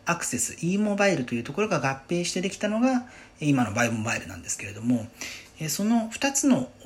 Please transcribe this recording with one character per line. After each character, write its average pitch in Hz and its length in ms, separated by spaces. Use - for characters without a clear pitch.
ア 170 100
ク - 100
セ - 120
ス、 - 280
E 180 120
モ 208 180
バ 202 140
イ 170 80
ル 131 80
と 120 100
い 117 40
う 117 40
と 147 100
こ 196 80
ろ 220 60
が 190 100
合 135 300
併 175 160
し 175 100
て 185 80
で 190 80
き - 80
た 208 100
の 214 120
が、 247 260
え 156 60
ー、 147 40
今 131 140
の 104 100
バ 120 120
イ 113 60
モ 110 120
バ 113 120
イ - 40
ル - 80
な 90 80
ん 85 60
で - 80
す - 80
け - 80
れ 101 80
ど 104 80
も、 113 260
え 156 60
ー、 156 40
そ 196 140
の 226 260
二 - 220
つ 285 160
の 254 220